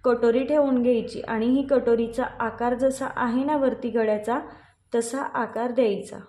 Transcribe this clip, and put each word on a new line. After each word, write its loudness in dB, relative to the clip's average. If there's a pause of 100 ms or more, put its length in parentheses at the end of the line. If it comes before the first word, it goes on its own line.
कटोरी 4
ठेवून 2
घ्यायची 0
आणि -2
ही 4
कटोरीचा 0 (160)
आकार -2
जसा 0
आहे 0
ना 0
वरती 0
गळ्याचा, 0 (560)
तसा -2
आकार -4
द्यायचा. 0 (120)